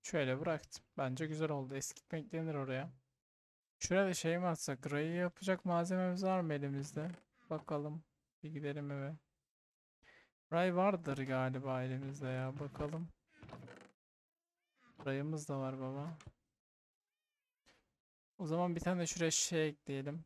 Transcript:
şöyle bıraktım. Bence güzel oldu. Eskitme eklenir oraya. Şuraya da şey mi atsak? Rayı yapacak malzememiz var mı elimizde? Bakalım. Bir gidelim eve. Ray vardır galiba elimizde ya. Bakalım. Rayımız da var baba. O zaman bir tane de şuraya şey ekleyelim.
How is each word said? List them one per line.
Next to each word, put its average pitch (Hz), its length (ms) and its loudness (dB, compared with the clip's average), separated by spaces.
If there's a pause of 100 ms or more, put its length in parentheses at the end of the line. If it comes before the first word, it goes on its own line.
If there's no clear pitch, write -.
(120)
şöyle 135 280 2
bıraktım. 160 440 -2 (140)
Bence 135 280 0
güzel 156 240 0
oldu. 135 240 -2
Eskitme - 440 -6
eklenir 160 360 -2
oraya. 135 380 -2 (840)
Şuraya 196 280 4
da 180 80 2
şey 165 240 2
mi 180 80 2
atsak? 147 460 0
Rayı 156 220 2
yapacak 180 500 2
malzememiz 180 600 2
var 190 160 4
mı 160 140 2
elimizde? 143 560 -2 (400)
Bakalım. 151 540 -4 (380)
Bir 156 80 -8
gidelim 143 400 -4
eve. 139 260 -4 (1400)
Ray 175 240 4
vardır 175 420 2
galiba 131 640 0
elimizde 135 440 -4
ya. 131 340 -2
Bakalım. 156 480 -4 (2000)
Rayımız 147 420 -2
da 139 100 -2
var 131 220 -4
baba. 143 380 -6 (2250)
O 180 80 -2
zaman 170 300 4
bir 170 40 -2
tane 180 200 2
de 165 60 2
şuraya 165 240 2
şey 156 380 4
ekleyelim. 143 580 -4